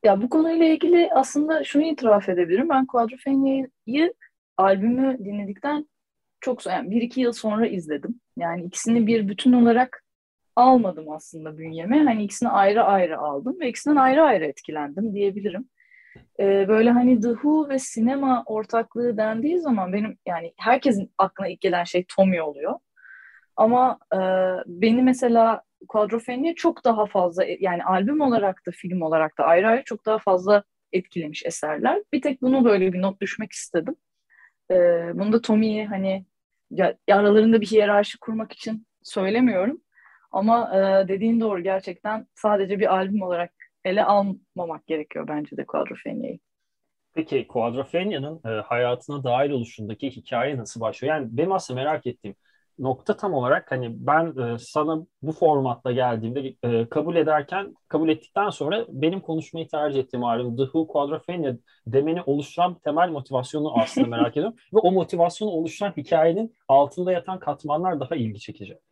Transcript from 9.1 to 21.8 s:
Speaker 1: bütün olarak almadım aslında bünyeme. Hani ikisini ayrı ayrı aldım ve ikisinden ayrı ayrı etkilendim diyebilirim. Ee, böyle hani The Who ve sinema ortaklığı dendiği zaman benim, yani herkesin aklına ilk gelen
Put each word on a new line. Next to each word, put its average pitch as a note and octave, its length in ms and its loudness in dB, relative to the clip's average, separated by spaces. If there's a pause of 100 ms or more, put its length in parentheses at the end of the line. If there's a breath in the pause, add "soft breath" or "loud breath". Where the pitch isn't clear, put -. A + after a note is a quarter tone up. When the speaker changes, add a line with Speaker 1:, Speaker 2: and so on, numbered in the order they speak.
Speaker 1:
bütün B3 260 2
olarak A#3+ 500 4 (520)
almadım G3+ 560 4
aslında D#3 460 -14
bünyeme. E3+ 460 0
Hani A3+ 200 2
ikisini A3 260 -4
ayrı G3+ 340 4
ayrı F#3 360 2
aldım D3+ 400 -6
ve C#4 100 -2
ikisinden D4 260 0
ayrı C4+ 280 6
ayrı G#3 220 4
etkilendim D3+ 680 -6
diyebilirim. G3+ 560 -4 (720 soft breath)
Ee, G3 280 4
böyle A3 240 4
hani B3 300 4
The A#3 80 0
Who D4 400 0
ve C4+ 100 -2
sinema C4 680 -2
ortaklığı A3+ 720 -4
dendiği A3+ 420 -2
zaman G#3 340 -2
benim, G#3 320 -4
yani E3+ 320 -8
herkesin A3+ 600 0
aklına F#3+ 300 -2
ilk - 140 -8
gelen F3 220 0